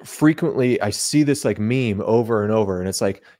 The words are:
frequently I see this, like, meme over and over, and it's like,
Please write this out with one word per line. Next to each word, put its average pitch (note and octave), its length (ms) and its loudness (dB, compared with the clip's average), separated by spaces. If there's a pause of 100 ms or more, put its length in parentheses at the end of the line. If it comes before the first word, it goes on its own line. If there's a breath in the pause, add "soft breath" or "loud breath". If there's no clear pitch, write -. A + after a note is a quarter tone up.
frequently C#3+ 760 0
I G#2 80 -2
see D3 340 0
this, C#3+ 220 0
like, G#2+ 120 0
meme A2 440 -2
over A2 420 2
and G#2 80 0
over, G2 300 0
and F#2 80 -4
it's F#2 100 -6
like, G2+ 240 -2 (160 soft breath)